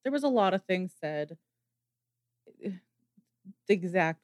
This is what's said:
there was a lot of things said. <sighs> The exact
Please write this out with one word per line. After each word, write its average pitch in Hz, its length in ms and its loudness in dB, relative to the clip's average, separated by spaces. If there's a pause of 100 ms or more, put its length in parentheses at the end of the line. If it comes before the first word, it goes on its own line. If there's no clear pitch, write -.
there 262 100 -2
was 285 100 -2
a 294 60 2
lot 202 240 4
of 190 100 -2
things 185 380 -2
said. 151 360 -6 (1300)
<sighs> 202 80 -6 (960)
The 202 60 6
exact 175 500 0